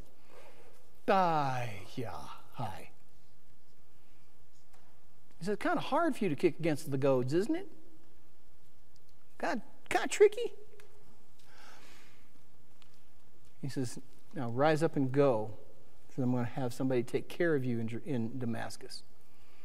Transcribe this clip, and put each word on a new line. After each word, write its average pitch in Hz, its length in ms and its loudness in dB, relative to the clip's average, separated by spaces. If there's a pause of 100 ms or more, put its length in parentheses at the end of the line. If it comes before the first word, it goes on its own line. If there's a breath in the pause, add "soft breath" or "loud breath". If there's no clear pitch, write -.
(1080 soft breath)
Die, 139 760 4 (160)
yeah, 113 160 -2 (400)
hi. - 380 -2 (2500)
He 165 60 -2
says, 208 80 4
"It's - 100 -2
kinda 311 160 4
hard 311 340 4
for - 80 0
you 190 80 4
to 143 60 2
kick 160 240 4
against 151 320 2
the 139 60 0
goads, 131 360 4
isn't 226 220 2
it? 392 120 -2 (1700)
Kinda, 294 240 0 (240)
kinda 403 180 2
tricky." 440 460 4 (3000 soft breath)
He 143 80 -2
says, 127 300 0 (340)
"Now 127 180 -2
rise 147 340 4
up 156 100 2
and 135 160 2
go, 123 480 4 (580)
for 139 60 2
I'm 127 100 4
gonna 120 140 2
have 123 260 0
somebody 131 300 2
take - 260 0
care 170 260 2
of 131 80 2
you 120 160 2
in 113 100 0
Jer-, 113 180 -2
in 123 320 0
Damascus." - 640 -2 (640)